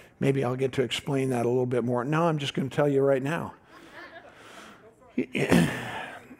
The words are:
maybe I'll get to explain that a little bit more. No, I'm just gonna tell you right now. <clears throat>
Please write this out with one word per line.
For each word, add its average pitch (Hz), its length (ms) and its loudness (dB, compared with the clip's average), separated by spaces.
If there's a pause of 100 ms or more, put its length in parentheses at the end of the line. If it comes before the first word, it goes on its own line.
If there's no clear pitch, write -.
(180)
maybe 135 260 2
I'll 127 120 -2
get 131 160 0
to 135 100 0
explain 131 480 -2
that 120 160 0
a - 20 2
little 127 160 2
bit 123 180 0
more. 120 220 0
No, 156 200 2
I'm 160 120 2
just 143 160 -4
gonna 143 160 -2
tell 147 180 2
you 139 140 4
right 139 220 4
now. - 320 -4 (1600)
<clears throat> - 540 2 (680)